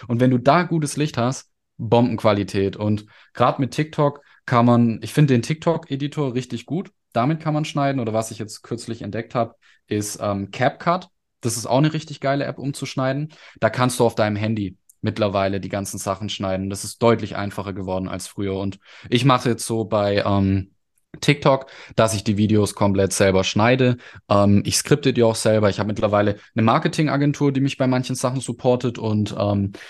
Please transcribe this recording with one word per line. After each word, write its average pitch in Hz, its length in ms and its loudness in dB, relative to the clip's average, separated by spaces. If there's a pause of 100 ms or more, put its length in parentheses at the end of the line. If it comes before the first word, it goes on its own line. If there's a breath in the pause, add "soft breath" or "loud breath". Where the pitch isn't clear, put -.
Und 120 140 0
wenn 127 100 4
du 127 60 2
da 139 260 4
gutes 165 320 -2
Licht 151 220 -4
hast, 123 320 -2 (280)
Bombenqualität. 107 1000 2
Und 107 280 -2 (280 soft breath)
grad 135 260 0
mit 135 120 -2
TikTok 151 500 -2 (240 soft breath)
kann 120 200 4
man, 117 360 4
ich 110 120 -12
find 151 160 4
den 123 120 4
TikTok-Editor 143 920 -4
richtig 123 320 -6
gut. 175 260 -8 (200)
Damit 151 300 0
kann 156 120 -4
man 151 120 -2
schneiden. 139 340 -2
Oder 110 140 -4
was 110 180 -2
ich 110 80 -14
jetzt 104 220 -12
kürzlich 113 400 -10
entdeckt 104 340 -8
hab, 117 220 -4 (300 soft breath)
ist, 104 340 -4
ähm, 98 300 -4
CapCut. 170 580 -2 (320)
Das 113 160 -4
ist 110 80 -10
auch 123 120 2
eine 147 160 2
richtig 151 280 -10
geile 139 240 -2
App, 131 120 -8
um 139 160 -6
zu - 120 -10
schneiden. 135 440 -4 (300 loud breath)
Da 110 100 2
kannst 123 300 0
du 120 60 4
auf 113 100 0
deinem 107 200 0
Handy 104 420 -4 (240)
mittlerweile 101 580 0
die 92 100 -8
ganzen 98 300 -6
Sachen 98 300 -6
schneiden. 95 400 -4
Das 98 140 -8
ist - 200 -8
deutlich 107 320 2
einfacher 101 380 -6
geworden 92 340 -6
als 92 200 -8
früher. 95 300 -6
Und 98 220 -6 (300 loud breath)
ich 123 160 2
mache 127 240 2
jetzt 113 160 -2
so 113 200 -4
bei, 101 400 0
ähm, 98 460 0 (500)
TikTok, 143 460 2 (280 loud breath)
dass 110 180 4
ich 101 100 -4
die 107 140 0
Videos 104 380 2
komplett 98 380 2
selber 95 300 4
schneide. 123 540 2 (320 loud breath)
Ähm, 101 360 6
ich 101 120 -2
skripte 147 360 0
die 117 100 2
auch 113 120 4
selber. 107 340 2
Ich 95 100 -4
hab 104 80 -2
mittlerweile 104 500 0 (180 loud breath)
eine 113 80 0
Marketingagentur, 143 880 2
die 131 100 0
mich 139 160 -2
bei 131 100 0
manchen 127 280 0
Sachen 127 260 -2
supportet. 123 560 0
Und, 107 400 -2
ähm, 101 340 0 (180 loud breath)